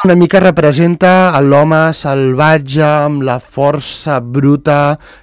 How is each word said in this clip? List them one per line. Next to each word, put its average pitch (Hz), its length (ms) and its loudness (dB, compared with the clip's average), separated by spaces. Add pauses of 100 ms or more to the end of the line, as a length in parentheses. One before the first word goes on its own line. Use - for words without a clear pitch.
una 185 120 4
mica 175 260 2
representa 170 920 2 (100)
l'home 156 520 2
salvatge 139 920 -2
amb 147 400 -2
la 127 160 -4
força 143 800 -4
bruta 143 800 -2 (240)